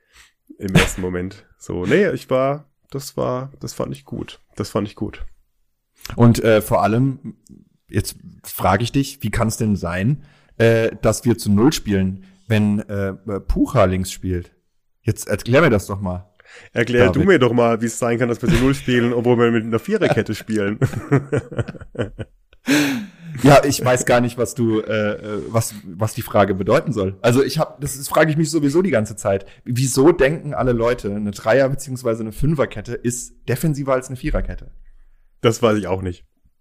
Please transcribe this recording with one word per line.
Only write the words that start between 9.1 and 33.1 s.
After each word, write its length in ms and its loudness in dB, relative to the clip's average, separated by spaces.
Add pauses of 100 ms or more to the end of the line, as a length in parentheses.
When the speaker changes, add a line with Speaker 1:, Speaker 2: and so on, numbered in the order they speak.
Speaker 2:
wie 100 -4
kann's 260 -2
denn 180 0
sein, 480 -2 (340)
äh, 340 4 (100)
dass 240 0
wir 120 2
zu 140 -2
null 200 6
spielen, 540 -2 (220)
wenn, 320 2 (100)
äh, 240 -4 (340)
Pucha 380 2
links 260 0
spielt? 440 -8 (460)
Jetzt 260 -4
erklär 340 2
mir 80 6
das 180 2
doch 140 -8
mal. 240 -6 (480)
Speaker 1:
Erklär 340 4
du 60 2
Speaker 2:
David. 140 2
Speaker 1:
mir 120 6
doch 140 4
mal, 280 4
wie 40 -2
es 140 -6
sein 180 0
kann, 100 0
dass 140 -4
wir 80 -2
zu 60 4
null 180 4
spielen, 400 0
obwohl 240 2
wir 140 4
mit 120 2
einer 160 -2
Viererkette 540 0
spielen. 500 -4
<laughs> 60 0 (2500)
Speaker 2:
Ja, 220 8
ich 200 -2
weiß 220 2
gar 140 4
nicht, 180 -2
was 160 -2
du, 280 0
äh, 320 -2
äh, 340 -8
was, 260 -2 (120)
was 280 -4
die 100 -8
Frage 320 2
bedeuten 360 0
soll. 300 -2
Also 200 4
ich 160 0
hab, 220 -4
das 160 -8
ist, 140 -10
frage 220 2
ich 60 0
mich 140 0
sowieso 300 2
die 80 0
ganze 260 -2
Zeit. 300 -2 (180)
Wieso 480 2
denken 420 0
alle 200 0
Leute, 420 -2
eine 160 -6
Dreier- 380 2
beziehungsweise 520 -6
eine 120 -8
Fünferkette 640 -2
ist 380 -6 (140)